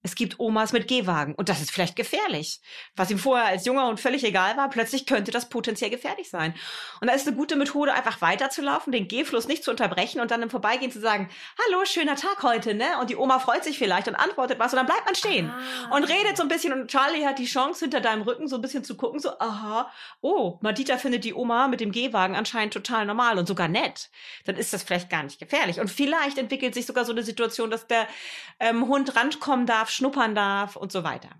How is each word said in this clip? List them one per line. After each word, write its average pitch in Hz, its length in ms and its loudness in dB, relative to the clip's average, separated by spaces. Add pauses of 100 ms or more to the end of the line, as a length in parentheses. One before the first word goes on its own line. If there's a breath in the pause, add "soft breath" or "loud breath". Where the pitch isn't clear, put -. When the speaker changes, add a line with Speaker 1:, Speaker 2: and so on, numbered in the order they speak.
Speaker 1:
es - 140 -8
gibt 208 240 -6
Omas 220 320 2
mit 226 160 0
Gehwagen 175 480 0
und 190 140 -2
das 151 100 0
ist 151 120 -6
vielleicht 175 260 -2
gefährlich. 247 640 -2 (340 loud breath)
Was - 160 0
ihm 196 80 0
vorher 240 280 4
als 185 180 0
junger 262 200 2
Hund 226 140 0
völlig 262 240 0
egal 190 320 2
war, 277 140 0
plötzlich 247 360 -2
könnte 220 260 0
das - 180 -4
potenziell 226 400 -4
gefährlich 330 400 -6
sein. 165 240 -2 (480 loud breath)
Und 220 80 2
da 254 40 6
ist 277 140 2
eine 233 80 0
gute 294 220 0
Methode, 285 360 2
einfach 240 280 0
weiterzulaufen, 269 720 0
den 196 160 0
Gehfluss 240 400 0
nicht 320 120 0
zu 262 100 -2
unterbrechen 190 500 0
und 233 100 0
dann 233 100 0
im 226 80 -4
Vorbeigehen 247 400 0
zu 214 120 -10
sagen, 208 280 2 (380 loud breath)
„Hallo, 370 160 2
schöner 302 320 2
Tag 381 280 -2
heute, 226 320 2
ne?“ 233 100 0 (160)
Und 233 80 -2
die 247 80 -4
Oma 262 220 4
freut 277 260 2
sich 302 120 -4
vielleicht 196 300 2
und 220 80 -2
antwortet 262 420 0
was 240 140 2
und 262 60 2
dann 262 80 4
bleibt 330 180 2
man 370 120 0
stehen 262 340 0
Speaker 2:
Ah. 247 440 -6
Speaker 1:
und 285 120 4
redet 392 320 2
so 349 60 2
ein 277 60 0
bisschen 330 220 0
und 262 180 -4
Charlie 294 360 2
hat 269 120 2
die 254 80 -4
Chance, 277 380 0
hinter 277 160 0
deinem 220 220 2
Rücken 247 260 -2
so 262 80 -4
ein 226 60 -4
bisschen 262 240 -4
zu 202 100 -10
gucken, 262 240 -4
so, - 200 -4
„Aha, 220 520 -4 (300 loud breath)
oh, 269 400 0
Madita 254 360 0
findet 240 280 -2
die 220 80 -4
Oma 240 340 4
mit 247 140 0
dem 208 100 -2
Gehwagen 220 460 2
anscheinend 214 360 -2
total 220 320 -2
normal 226 320 2
und 175 120 2
sogar 175 180 2
nett.“ - 420 -2 (360 loud breath)
Dann 190 100 -2
ist - 160 -4
das 190 120 -4
vielleicht 180 260 -2
gar 156 140 0
nicht - 160 -12
gefährlich. 180 420 0
Und 202 100 0
vielleicht 285 460 0
entwickelt 262 360 -2
sich 247 120 -4
sogar 240 180 -2
so 240 80 -2
eine 226 120 -2
Situation, 226 460 -2
dass 226 180 -4
der, 226 200 2 (540 loud breath)
ähm, 233 260 4
Hund 269 280 2
rankommen 254 500 2
darf, 226 240 2
schnuppern 254 460 0
darf 202 400 0
und - 160 -10
so 180 120 -4
weiter. 143 260 -6 (100)